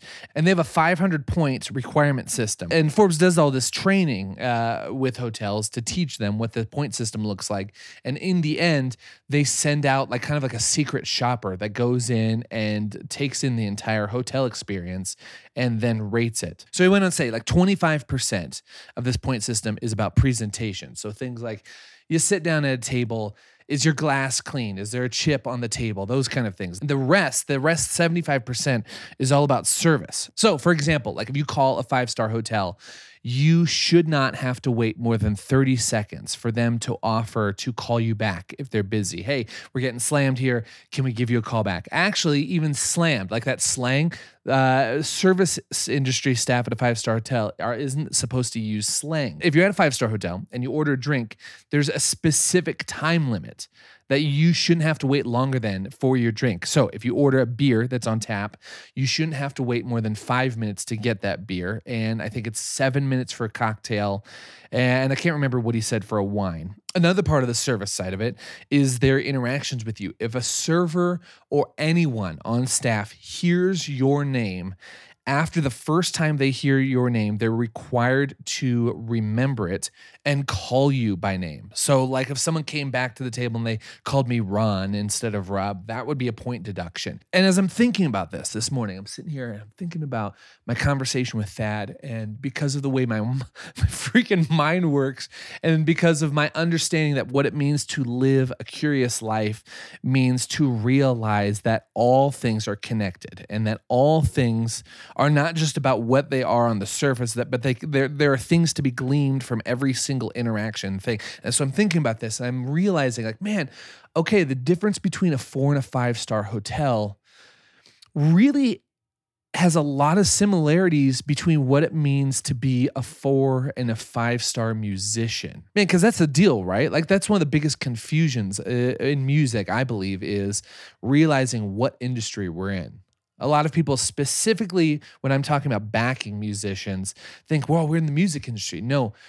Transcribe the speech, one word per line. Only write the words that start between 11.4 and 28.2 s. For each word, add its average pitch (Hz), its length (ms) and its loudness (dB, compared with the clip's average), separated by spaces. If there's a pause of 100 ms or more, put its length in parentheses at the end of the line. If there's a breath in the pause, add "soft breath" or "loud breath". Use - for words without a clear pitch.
that 104 140 -6
goes 120 400 0
in 113 400 2
and 107 580 -4
takes - 340 -4
in 127 140 0
the 113 80 0
entire 104 440 -2
hotel 127 360 -2
experience 92 720 -6 (380 loud breath)
and 120 260 0
then 110 300 0
rates 117 320 0
it. 85 280 -12
So 180 140 2
he 185 40 8
went 196 140 6
on 185 100 0
to - 40 -4
say, 127 140 0
like, 117 160 -6
twenty-five 170 600 2
percent 107 540 -4 (340 loud breath)
of 120 100 -6
this 123 120 0
point 123 260 -2
system 110 440 -2
is 110 60 -2
about 104 240 -2
presentation. 110 800 0
So 107 160 -10
things 120 320 -10
like, 110 200 -8 (440 loud breath)
you 160 100 2
sit 175 240 2
down 156 220 2
at 135 100 2
a 127 40 -4
table, 113 580 -2 (320 soft breath)
is 147 160 -2
your 160 100 6
glass 135 460 0
clean? 107 380 -6
Is 104 120 -8
there 123 140 -4
a 123 40 -2
chip 139 380 0
on 123 140 -4
the 117 80 -4
table? 107 380 -4
Those 127 200 0
kind 127 180 -2
of 98 120 -4
things. 92 240 -8
The 143 160 -2
rest, 139 500 2
the 139 140 0
rest 160 320 0
seventy-five 160 520 0